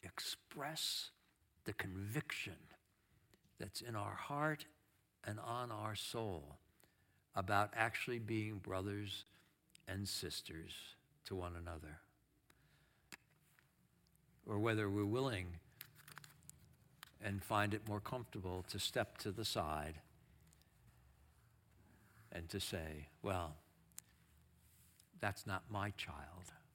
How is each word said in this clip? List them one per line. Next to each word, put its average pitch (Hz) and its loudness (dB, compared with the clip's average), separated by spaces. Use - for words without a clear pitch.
express - -2
the 104 0
conviction 101 0
that's - -4
in 117 -2
our 101 0
heart 147 2
and 107 0
on 120 -2
our 107 0
soul 92 -2
about 101 6
actually 117 2
being 107 0
brothers 101 -2
and 95 0
sisters 80 -4
to - -4
one 87 0
another, 78 -6
or 104 2
whether 107 4
we're 101 4
willing 107 2
and 98 2
find 104 6
it 110 -2
more 104 0
comfortable 92 -2
to 104 -2
step - 2
to 104 0
the 107 -2
side 78 0
and 85 -6
to 98 2
say, 78 0
"Well, 85 2
that's 101 0
not 95 0
my 104 0
child. 80 -8